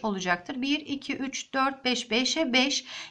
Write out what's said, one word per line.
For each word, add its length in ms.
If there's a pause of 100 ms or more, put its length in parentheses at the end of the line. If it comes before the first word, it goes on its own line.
olacaktır. 580
Bir, 180
iki, 380
üç, 360
dört, 320
beş, 260
beşe 420
beş. 320 (260)